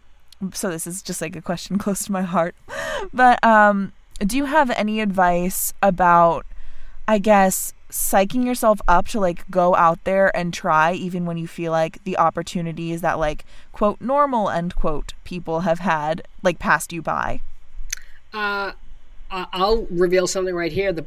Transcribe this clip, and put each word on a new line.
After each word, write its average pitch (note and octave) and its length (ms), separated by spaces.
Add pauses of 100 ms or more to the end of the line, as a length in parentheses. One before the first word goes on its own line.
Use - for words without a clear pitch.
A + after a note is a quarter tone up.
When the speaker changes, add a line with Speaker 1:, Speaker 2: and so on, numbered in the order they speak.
(540)
Speaker 1:
so - 160
this E3 160
is F3+ 160
just, - 200
like, D#3+ 160
a D#3+ 40
question F3+ 360
<laughs> - 20
close G3+ 260
to - 60
my F#3+ 120
heart. F3 300 (600)
But, B3 300
um, G#3 500 (260)
do G#3 180
you C#4+ 80
have C#4+ 260
any G#3+ 280
advice F#3 840
about, F3 640 (600)
I G#3+ 100
guess, G3 560 (160)
psyching A3+ 560
yourself A#3+ 420
up F3 200
to, A#3+ 120
like, F3 300
go F3+ 280
out E3+ 260
there F#3+ 320
and F3 180
try D#3+ 380
even F3+ 340
when E3+ 120
you E3 100
feel E3 240
like D#3+ 320
the F#3+ 140
opportunities E3 840
that, D#3+ 180
like, D3+ 280 (260)
quote, - 300
"normal," C4 480
end E3+ 260
quote, D#3 380 (100)
people E3 380
have F3 180
had, D#3+ 420 (220)
like, F3 160
passed D#3 320
you E3 100
by? - 380 (920)
Speaker 2:
Uh, G3+ 400 (580)
I, F#3 220
I'll G#3 360
reveal F3+ 380
something F#3 260
right E3+ 180
here. F#3+ 200
The E3 160